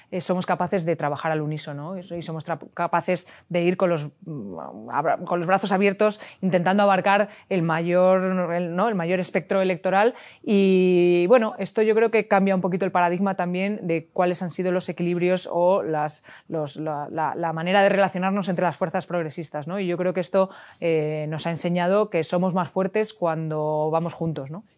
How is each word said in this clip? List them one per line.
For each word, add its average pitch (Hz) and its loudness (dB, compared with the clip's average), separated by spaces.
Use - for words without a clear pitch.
eh, 185 -6
somos 180 -2
capaces 180 0
de 165 0
trabajar 147 -2
al 156 0
unísono 151 -8
y, 180 -12
y 175 -10
somos 160 -10
tra-, - -6
capaces 175 -2
de 175 0
ir 180 2
con 190 2
los, 151 -2
mm, 101 -12
abra-, 143 0
con 175 -2
los 170 -2
brazos 190 2
abiertos 202 2
intentando 185 4
abarcar 202 4
el 190 0
mayor, 180 2
el, 175 -2
¿no? 202 2
el 226 0
mayor 180 0
espectro 190 -2
electoral. 185 2
Y, 185 4
bueno, 220 4
esto 196 -4
yo 220 4
creo 220 4
que 214 0
cambia 196 4
un 185 0
poquito 185 -2
el 185 -2
paradigma 180 0
también 190 -4
de 165 -4
cuáles 180 0
han 175 -6
sido 180 -4
los 180 -4
equilibrios 175 -2
o 175 2
las, 151 -4
los, 151 -6
la, 151 -6
la, 151 -4
la 165 -4
manera 180 2
de 196 4
relacionarnos 190 0
entre 180 -2
las 170 -2
fuerzas 180 -4
progresistas, 156 -6
¿no? 180 -6
Y 196 -4
yo 175 -2
creo 180 -2
que 185 -4
esto, 190 0
eh, 156 0
nos 156 -6
ha 170 -2
enseñado 175 0
que 165 0
somos 180 0
más 175 -2
fuertes 190 -2
cuando 156 -2
vamos 165 -2
juntos, 151 -6
¿no? 170 -14